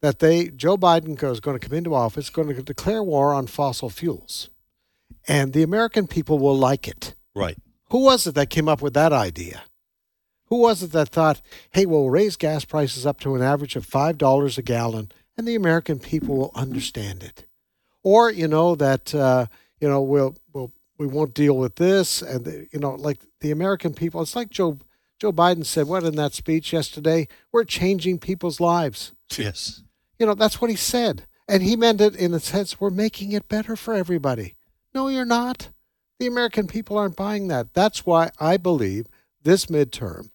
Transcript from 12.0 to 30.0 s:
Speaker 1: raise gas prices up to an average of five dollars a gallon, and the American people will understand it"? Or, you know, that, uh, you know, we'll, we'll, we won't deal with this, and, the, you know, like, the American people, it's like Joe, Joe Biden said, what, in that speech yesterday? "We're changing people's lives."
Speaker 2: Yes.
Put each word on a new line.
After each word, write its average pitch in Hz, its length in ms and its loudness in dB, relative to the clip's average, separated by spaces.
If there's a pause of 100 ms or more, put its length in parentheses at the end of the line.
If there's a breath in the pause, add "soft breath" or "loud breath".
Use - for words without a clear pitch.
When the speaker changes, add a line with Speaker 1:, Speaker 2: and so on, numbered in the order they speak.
Speaker 1:
raise 185 260 2
gas 151 280 -2
prices 135 420 -4
up 147 140 -4
to 139 160 -4
an 123 60 0
average 139 340 -2
of 139 100 -8
five 147 320 0
dollars 139 400 2
a 131 40 -8
gallon, 113 500 -4 (240 soft breath)
and 226 100 -6
the 233 80 -2
American 165 440 0
people 143 380 -4
will 135 180 -2
understand 123 680 -6
it"? - 220 -20 (580)
Or, 220 280 8
you 175 180 -2
know, 165 280 4
that, 135 380 0
uh, 131 320 2 (320 soft breath)
you 151 100 -2
know, 139 120 2
we'll, 135 340 0 (200)
we'll, 127 180 -10 (240)
we 147 100 -6
won't 139 280 -2
deal 143 240 4
with 127 180 -2
this, 185 460 2
and, 127 240 -8
the, 156 260 -12
you 151 80 -8
know, 139 140 -4
like, 139 260 -6 (200)
the 151 100 -4
American 170 420 -2
people, 165 300 -4
it's - 120 -8
like 240 140 -4
Joe, 165 300 -2 (400)
Joe 208 140 0
Biden 170 340 4
said, 151 200 0
what, 175 180 -2
in 156 120 0
that 147 160 0
speech - 400 -4
yesterday? 160 560 -2 (240 soft breath)
"We're 233 120 2
changing 185 540 -2
people's 175 420 -6
lives." 170 520 0 (240)
Speaker 2:
Yes. - 460 -8 (360)